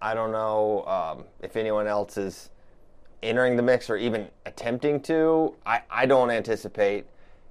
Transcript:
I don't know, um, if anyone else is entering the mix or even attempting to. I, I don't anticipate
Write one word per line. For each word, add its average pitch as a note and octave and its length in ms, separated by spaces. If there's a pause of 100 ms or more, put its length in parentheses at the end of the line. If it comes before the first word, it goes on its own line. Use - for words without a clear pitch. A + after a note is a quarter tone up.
I A2 100
don't A2+ 180
know, G#2+ 540
um, D#2+ 400 (160)
if - 160
anyone G#2+ 300
else G#2 320
is G2 320 (720)
entering B2 340
the A#2+ 60
mix B2 260
or A2+ 80
even G#2+ 320 (160)
attempting C#3 600
to. D#3+ 500 (100)
I, A#2 160 (100)
I A#2+ 140
don't B2+ 240
anticipate G#2+ 800 (440)